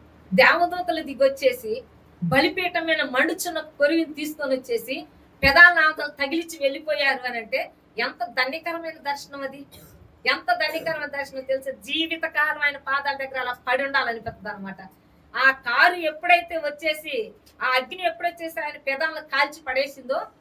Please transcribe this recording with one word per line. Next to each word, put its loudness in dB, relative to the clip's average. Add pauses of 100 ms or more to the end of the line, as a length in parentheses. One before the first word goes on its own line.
(340)
దేవదూతలు 4
దిగొచ్చేసి 0 (400)
బలిపీఠం 2
మీద 0
మండుచున్న -2
కొరివిని 2
తీసుకొని -4
వచ్చేసి -6 (360)
పెదాలను 8
అవతల 2
తగిలించి -6
వెళ్ళిపోయారు 0
అని -6
అంటే -6 (260)
ఎంత -4
ధన్యకరమైన -4
దర్శనం -8
అది, -8 (680)
ఎంత 0
ధన్యకరమైన -4
దర్శనం -8
తెలుసా? -4
జీవితకాలం -2
ఆయన 0
పాదాల -2
దగ్గర -6
అలా -4 (120)
పడి 2
ఉండాలనిపిస్తుంది -4
అనమాట. -10 (600)
ఆ 6
కారు 4
ఎప్పుడైతే 2
వచ్చేసి, -4 (300)
ఆ 0
అగ్ని 0
ఎప్పుడొచ్చేసి -4
ఆయన -6
పెదాలను -4
కాల్చి -2
పడేసిందో -4 (140)